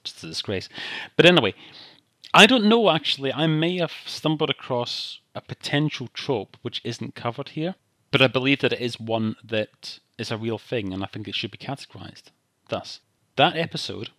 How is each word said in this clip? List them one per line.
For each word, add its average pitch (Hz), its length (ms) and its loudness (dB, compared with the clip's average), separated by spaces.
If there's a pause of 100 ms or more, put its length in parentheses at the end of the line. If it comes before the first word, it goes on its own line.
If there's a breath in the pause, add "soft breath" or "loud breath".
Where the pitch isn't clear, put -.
just - 220 -14
a - 20 -12
disgrace. 95 400 -6 (480 loud breath)
But - 100 8
anyway, 151 300 6 (800 loud breath)
I 180 120 12
don't 226 200 6
know, 220 240 6
actually, 135 420 0
I 143 160 0
may 160 300 2
have 170 160 -2 (120)
stumbled 156 440 -2
across - 720 -4 (120)
a 104 80 -10
potential - 720 -4
trope 107 480 -6
which - 220 -8
isn't 113 320 -10
covered - 340 -8
here, 160 260 -6 (360)
but 127 100 4
I 131 60 6
believe 131 320 2
that 120 140 2
it 117 80 -6
is 120 180 -4
one 110 440 -2
that - 560 -6 (200)
is 113 120 -6
a 113 60 -4
real 110 200 -4
thing, 101 360 -6
and 95 100 -6
I 95 40 -6
think 107 200 -10
it 98 80 -10
should - 160 -6
be - 60 -18
categorised - 680 -14 (440)
thus. - 300 -8 (380)
That 156 180 4
episode 131 640 -6